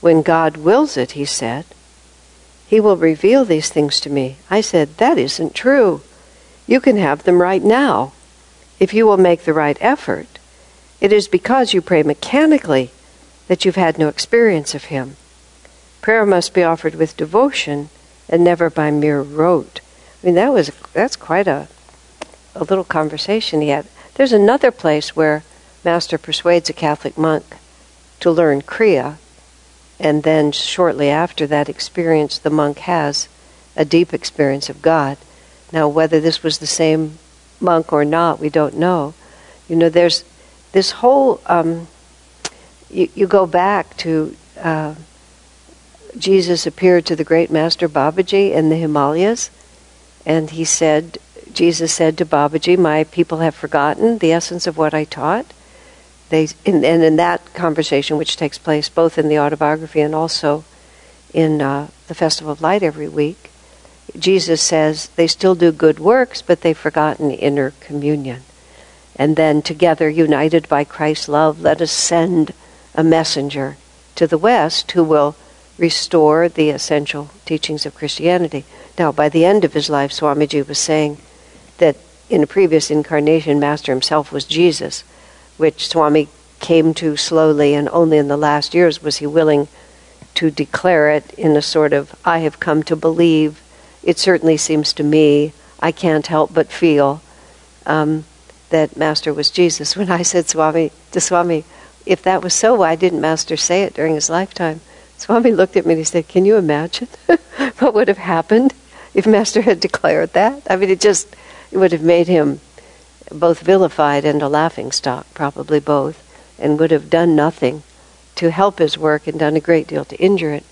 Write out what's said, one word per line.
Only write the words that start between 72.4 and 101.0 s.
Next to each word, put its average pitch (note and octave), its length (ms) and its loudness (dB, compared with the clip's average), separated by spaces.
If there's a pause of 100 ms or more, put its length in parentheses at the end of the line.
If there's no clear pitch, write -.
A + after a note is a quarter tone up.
a D#3+ 100 0
messenger C#3+ 720 0 (380)
to E3 120 0
the D#3+ 100 0
West F3+ 540 0
who F3 120 2
will D3+ 320 2 (420)
restore E3 720 2
the D#3+ 220 0
essential D3 600 -4 (140)
teachings D#3 420 -6
of C#3+ 100 -14
Christianity." D#3 680 -2 (360)
Now, D#3+ 120 2
by D3+ 160 0
the D#3+ 180 2
end G3 180 4
of D#3 100 0
his D3 160 -4
life, C#3 220 -2
Swamiji D3 560 -2
was D3 100 -8
saying D3+ 400 -2 (600)
that D3+ 160 4 (340)
in E3+ 140 2
a C#3+ 120 -4
previous D#3+ 360 2
incarnation, D3+ 680 0
Master D3 320 -2
himself C#3 400 -2
was C#3+ 120 -6
Jesus, D#3+ 600 -2 (540)
which D#3 300 -2
Swami D3+ 400 2 (320)
came D#3+ 340 2
to D3+ 240 -4
slowly, D3+ 560 2
and D3 160 -2
only D#3+ 300 2
in C#3+ 80 0
the C#3+ 100 -2
last D3 380 -2
years E3+ 260 2
was D3+ 160 -6
he D3+ 80 -8
willing D3+ 420 2 (680)
to D#3+ 160 0
declare D3+ 580 2
it D3+ 300 -2
in D#3 180 2
a D3 60 0
sort D3+ 280 0
of, C#3+ 320 -4
"I E3+ 160 0
have D#3 200 -4
come D#3 240 -2
to E3 120 -2
believe. D#3+ 680 0 (420)
It - 160 -2
certainly D#3+ 380 2
seems D3+ 360 -2
to D#3 100 -6
me, D3 500 4 (260)
I E3 120 0
can't D#3 360 -2
help D#3 260 0
but - 180 0
feel, D3 500 2 (640)
um, D#3 380 -2 (440)
that D#3 280 0
Master D#3 360 -2
was C#3+ 160 -2
Jesus." E3 460 -2
When F#3 160 -4
I F3 100 0
said, E3+ 260 -2
"Swami, D#3 440 0 (200)